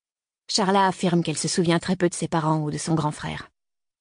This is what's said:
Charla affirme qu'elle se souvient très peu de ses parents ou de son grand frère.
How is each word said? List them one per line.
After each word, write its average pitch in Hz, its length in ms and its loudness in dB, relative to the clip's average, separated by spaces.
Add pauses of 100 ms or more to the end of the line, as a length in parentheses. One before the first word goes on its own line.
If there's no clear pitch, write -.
(480)
Charla 196 380 2
affirme 175 380 2
qu'elle 151 120 -4
se - 120 -4
souvient 170 320 2
très - 160 -2
peu 175 120 2
de - 60 -2
ses 156 140 -6
parents 156 320 0
ou 151 100 -4
de 151 80 -4
son 160 160 -2
grand 151 160 0
frère. - 380 -10 (520)